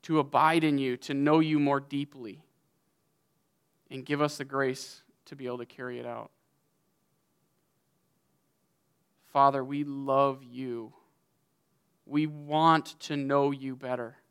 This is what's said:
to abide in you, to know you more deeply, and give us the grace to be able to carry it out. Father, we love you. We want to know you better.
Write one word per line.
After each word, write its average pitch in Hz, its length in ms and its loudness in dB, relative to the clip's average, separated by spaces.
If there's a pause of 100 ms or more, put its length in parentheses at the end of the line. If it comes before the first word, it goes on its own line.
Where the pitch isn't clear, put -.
to 156 180 0
abide 151 420 4
in 147 160 2
you, 127 200 -2
to - 140 -10
know 147 280 4
you 156 180 2
more 139 220 2
deeply, 139 600 -10 (1500)
and 131 160 -10
give 147 160 0
us 147 160 0
the 139 60 -8
grace 135 580 -4 (220)
to - 100 -20
be 135 120 -12
able 123 120 -6
to 120 80 -10
carry 123 320 -12
it 120 80 -12
out. 117 240 -12 (3000)
Father, 139 320 4
we 143 180 -6
love 139 640 -2
you. 120 480 -10 (1120)
We 151 220 -2
want 151 720 4
to 147 160 -6
know 139 340 2
you 135 240 -8
better. 123 440 -8 (120)